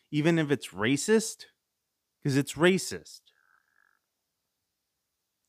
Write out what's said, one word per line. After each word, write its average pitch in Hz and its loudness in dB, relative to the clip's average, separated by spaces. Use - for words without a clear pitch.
even 160 2
if 147 0
it's - -4
racist, 139 -2
'cause 139 0
it's 139 -2
racist. 165 0